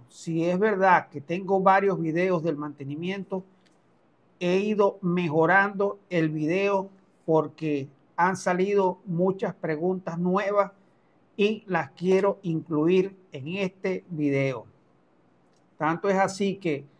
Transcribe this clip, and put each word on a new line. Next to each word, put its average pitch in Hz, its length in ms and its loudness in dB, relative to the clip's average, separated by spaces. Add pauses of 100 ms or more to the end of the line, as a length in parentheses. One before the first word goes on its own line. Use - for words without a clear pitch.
Si 165 360 -4
es 180 120 0
verdad 190 520 4
que 147 120 -12
tengo 190 380 -2
varios 190 400 4
videos 165 460 0
del 160 120 -2
mantenimiento, 160 880 -8 (960)
he 180 200 0
ido 202 420 2
mejorando 185 1000 2 (100)
el 160 200 0
video 190 640 -2 (360)
porque 151 600 0 (260)
han 180 220 2
salido 185 680 0
muchas 185 480 -2
preguntas 170 640 -4
nuevas 190 540 0 (680)
y 214 300 0
las 165 240 -4
quiero 190 520 0
incluir 165 720 0 (160)
en 143 240 -12
este 190 540 -6
video. 139 540 -2 (1120)
Tanto 165 320 -2
es 190 100 2
así 190 400 0
que 143 280 -4 (140)